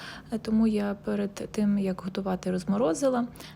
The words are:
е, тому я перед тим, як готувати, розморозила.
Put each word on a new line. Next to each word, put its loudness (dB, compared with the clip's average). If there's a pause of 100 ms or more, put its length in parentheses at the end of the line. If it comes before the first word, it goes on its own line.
(320)
е, -2
тому 4
я 2
перед -2
тим, 0
як 0
готувати, -2
розморозила. 2 (280)